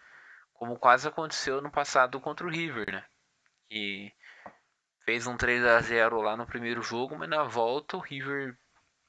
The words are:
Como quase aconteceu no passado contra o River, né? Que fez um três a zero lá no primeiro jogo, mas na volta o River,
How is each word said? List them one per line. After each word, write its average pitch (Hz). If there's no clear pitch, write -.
Como 120
quase 127
aconteceu 147
no 143
passado 135
contra 151
o -
River, 151
né? 95
Que 101
fez 120
um 120
três 120
a 117
zero 117
lá 107
no 117
primeiro 117
jogo, 127
mas 160
na 156
volta 120
o -
River, 139